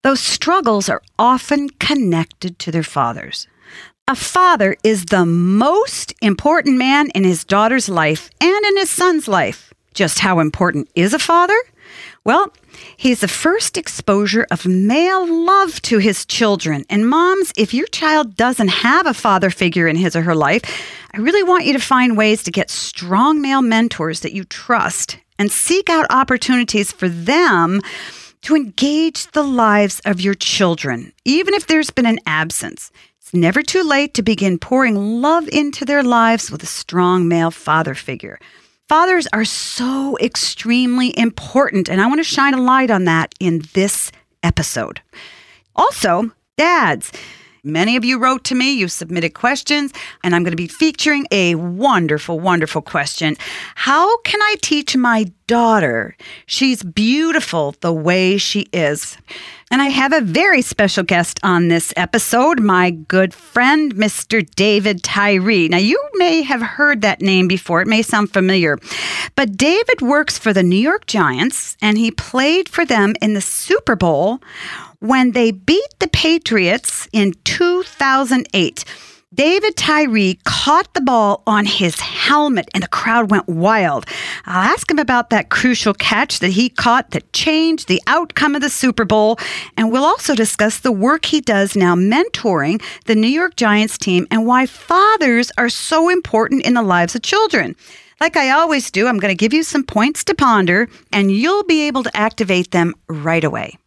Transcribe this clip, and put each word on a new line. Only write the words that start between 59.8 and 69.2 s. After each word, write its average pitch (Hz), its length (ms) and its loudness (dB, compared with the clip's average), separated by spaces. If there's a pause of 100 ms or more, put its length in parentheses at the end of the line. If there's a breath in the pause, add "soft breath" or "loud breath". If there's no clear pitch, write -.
I 285 40 2
have 269 280 0
a 302 80 2
very 262 400 2
special 196 400 0
guest 175 400 -2
on 175 260 2
this 165 280 0
episode, 240 640 0
my 180 300 2
good 180 440 0
friend, 269 640 0
Mister 214 440 -2
David 196 640 0
Tyree. 202 640 2
Now, 175 80 4
you 233 260 2 (120)
may 349 280 2
have 262 200 -2
heard 285 400 0
that 202 180 0
name 185 280 2
before. 180 340 0
It 185 60 -2
may 220 120 2
sound 214 320 0
familiar. 185 460 2 (580 loud breath)